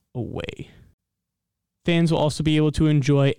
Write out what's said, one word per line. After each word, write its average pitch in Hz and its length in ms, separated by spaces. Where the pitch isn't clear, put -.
away. - 580
Fans 170 260
will 160 60
also 151 260
be 156 140
able 151 140
to 156 160
enjoy, 139 500